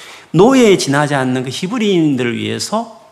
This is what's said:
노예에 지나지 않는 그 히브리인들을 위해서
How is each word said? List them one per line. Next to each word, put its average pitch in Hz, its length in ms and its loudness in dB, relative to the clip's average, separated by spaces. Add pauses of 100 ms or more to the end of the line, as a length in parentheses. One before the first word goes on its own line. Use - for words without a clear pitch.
(320)
노예에 220 460 4
지나지 143 380 -2
않는 127 280 -2
그 131 60 -8
히브리인들을 160 880 -2
위해서 113 640 -6 (100)